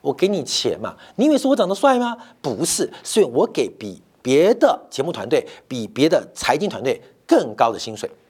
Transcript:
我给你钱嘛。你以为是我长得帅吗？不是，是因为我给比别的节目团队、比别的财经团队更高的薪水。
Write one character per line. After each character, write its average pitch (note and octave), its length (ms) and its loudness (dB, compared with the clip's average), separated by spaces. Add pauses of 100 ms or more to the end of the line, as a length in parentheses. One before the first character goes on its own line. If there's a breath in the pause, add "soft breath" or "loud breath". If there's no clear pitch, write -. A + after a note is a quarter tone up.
我 C#3+ 120 -4
给 D#3 140 0
你 G3 160 0
钱 G2 380 -4
嘛。 G#2+ 160 -10 (200 loud breath)
你 B3 100 2
以 - 20 4
为 D4+ 80 4
是 C4+ 100 0
我 C4+ 80 4
长 A3+ 140 0
得 F#3+ 60 0
帅 C4 240 2
吗？ A#3+ 180 -4 (240 loud breath)
不 B2+ 240 -4
是， F3 260 -2 (140 loud breath)
是 - 160 0
因 F#3 60 6
为 B2 80 -8
我 E3+ 120 4
给 C3 220 -2
比 G2 340 -14 (200)
别 D#3 320 4
的 B3 340 2
节 - 140 -6
目 E3 100 -4
团 G2+ 160 -10
队、 D3+ 180 0 (220 loud breath)
比 A#2+ 180 -8
别 C3 220 0
的 C3 260 0
财 - 220 -2
经 F#3+ 140 -4
团 G2 120 -10
队 B2+ 180 -2 (260 soft breath)
更 E3 280 2
高 A#2 160 2
的 G2 80 -6
薪 A2 160 -10
水。 - 160 -10 (200)